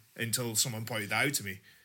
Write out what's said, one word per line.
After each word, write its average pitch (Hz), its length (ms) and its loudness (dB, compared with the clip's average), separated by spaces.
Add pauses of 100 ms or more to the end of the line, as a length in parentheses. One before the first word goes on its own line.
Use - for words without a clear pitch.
(160)
until 117 380 0
someone 110 300 2
pointed 107 260 -4
that 113 160 4
out 147 80 0
to 107 100 -2
me. 95 160 -6 (240)